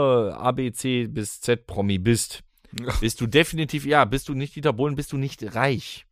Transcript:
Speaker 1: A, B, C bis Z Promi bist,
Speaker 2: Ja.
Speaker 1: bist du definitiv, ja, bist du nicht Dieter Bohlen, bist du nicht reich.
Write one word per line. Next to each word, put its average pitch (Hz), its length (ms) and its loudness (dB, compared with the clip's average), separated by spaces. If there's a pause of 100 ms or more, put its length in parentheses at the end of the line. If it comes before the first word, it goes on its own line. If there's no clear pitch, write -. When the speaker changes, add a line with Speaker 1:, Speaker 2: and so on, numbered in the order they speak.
(360)
Speaker 1:
A, 127 140 0
B, 127 220 -2
C 123 340 -2
bis 107 340 -6
Z - 280 0
Promi 101 320 0
bist, 110 420 2 (340)
Speaker 2:
Ja. 120 240 -4
Speaker 1:
bist 113 200 0
du 117 80 0
definitiv, 151 580 2
ja, 143 180 4
bist 131 240 -2
du 147 60 -4
nicht 139 220 -6
Dieter 147 160 0
Bohlen, 135 240 -2
bist 143 160 -6
du 143 40 -2
nicht 135 380 -6
reich. 123 580 -2